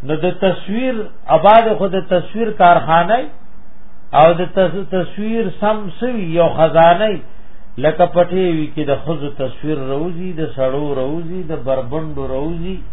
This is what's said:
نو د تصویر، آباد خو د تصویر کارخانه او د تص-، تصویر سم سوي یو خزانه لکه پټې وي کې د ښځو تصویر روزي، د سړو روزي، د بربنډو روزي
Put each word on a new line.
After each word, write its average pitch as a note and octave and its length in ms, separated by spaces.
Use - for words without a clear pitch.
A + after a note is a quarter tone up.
نو C#3+ 120
د D#3+ 160
تصویر، G3 640
آباد G#3 520
خو G3 100
د F#3 200
تصویر G#3 440
کارخانه F3 680
او D#3 200
د E3 120
تص-، F#3 440
تصویر G#3+ 560
سم G#3 300
سوي A#3+ 240
یو E3 260
خزانه E3 720
لکه D#3 280
پټې F3 400
وي D3+ 200
کې D3+ 100
د C#3 80
ښځو D3 320
تصویر C#3 400
روزي، E3 560
د D#3+ 80
سړو C3+ 400
روزي، E3 480
د D#3+ 100
بربنډو C3+ 640
روزي E3 500